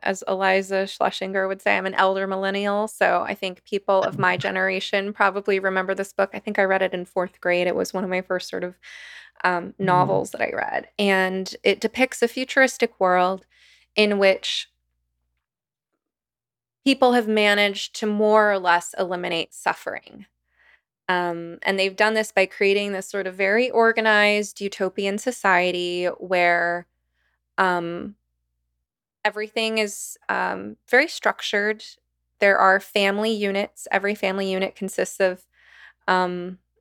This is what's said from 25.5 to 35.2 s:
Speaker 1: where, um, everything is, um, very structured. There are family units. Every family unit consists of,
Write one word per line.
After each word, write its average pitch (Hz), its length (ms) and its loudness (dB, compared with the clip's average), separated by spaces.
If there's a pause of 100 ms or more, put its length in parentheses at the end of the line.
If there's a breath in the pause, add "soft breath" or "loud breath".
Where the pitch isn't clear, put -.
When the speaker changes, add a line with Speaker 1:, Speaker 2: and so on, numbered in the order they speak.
Speaker 1:
where, 175 800 0 (720)
um, 175 580 -2 (1080)
everything 214 540 -2
is, - 400 -6 (120)
um, 190 480 -4 (120)
very 277 180 4
structured. 214 760 -4 (560)
There 202 180 4
are 190 220 6
family 202 520 0
units. 202 600 -4
Every 202 240 0
family 190 360 -2
unit 190 240 -2
consists - 440 -6
of, 185 260 0 (640 soft breath)